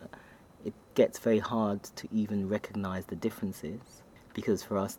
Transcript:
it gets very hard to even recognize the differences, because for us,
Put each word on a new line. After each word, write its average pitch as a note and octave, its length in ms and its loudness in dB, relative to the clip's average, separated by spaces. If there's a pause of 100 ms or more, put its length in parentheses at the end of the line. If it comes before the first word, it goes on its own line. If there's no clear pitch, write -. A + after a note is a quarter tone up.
(640)
it G#2+ 100 -6 (220)
gets - 240 6
very A2+ 180 4
hard G#2+ 460 0
to - 280 -12
even G#2 360 0
recognize G2 580 -2
the - 80 -6
differences, - 880 -6 (320)
because G#2 300 0
for G#2 120 -2
us, F#2+ 220 -2